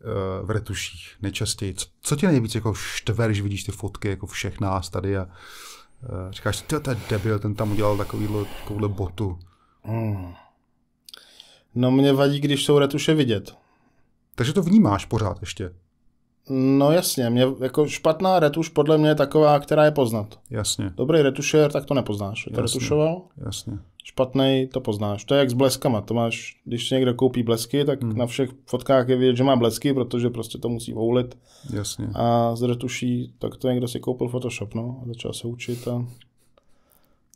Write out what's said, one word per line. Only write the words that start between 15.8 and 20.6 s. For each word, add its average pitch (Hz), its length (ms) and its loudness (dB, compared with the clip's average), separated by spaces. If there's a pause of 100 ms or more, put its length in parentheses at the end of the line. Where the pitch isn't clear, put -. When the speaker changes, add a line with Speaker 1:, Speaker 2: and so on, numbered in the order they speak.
Speaker 2:
No 135 420 6
jasně, 135 380 2
mě, 123 160 4 (140)
jako 131 280 2
špatná 180 500 2
retuš 156 300 2
podle 156 300 4
mě 151 100 4
je 156 60 4
taková, 147 460 4
která 151 240 4
je 151 60 6
poznat. 120 480 0 (120)
Speaker 1:
Jasně. 104 460 -4